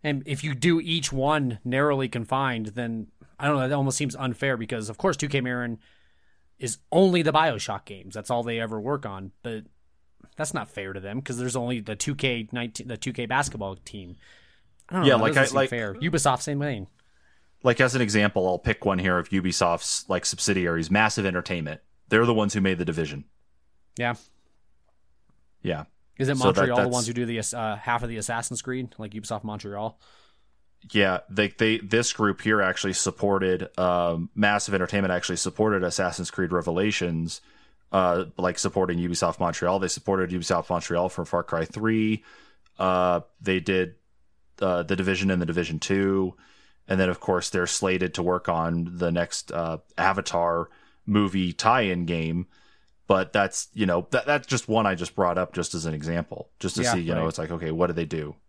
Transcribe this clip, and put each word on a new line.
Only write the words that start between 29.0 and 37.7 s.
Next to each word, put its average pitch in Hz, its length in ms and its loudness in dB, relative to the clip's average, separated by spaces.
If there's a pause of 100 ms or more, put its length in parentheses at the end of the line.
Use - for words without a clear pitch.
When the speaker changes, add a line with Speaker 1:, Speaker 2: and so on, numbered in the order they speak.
Speaker 1:
Ubisoft 107 320 -8
Montreal? 107 560 -8 (920)
Speaker 2:
Yeah, 95 260 4 (100)
they, 98 200 2
they, 110 300 2
this 113 340 0
group 101 280 2
here 110 220 4
actually 95 320 0
supported, 95 840 0
um, 87 560 0
Massive 104 400 2
Entertainment 95 380 0
actually 87 240 -2
supported 101 480 0
Assassin's 87 460 -2
Creed 90 220 -2
Revelations, 85 880 -2 (520)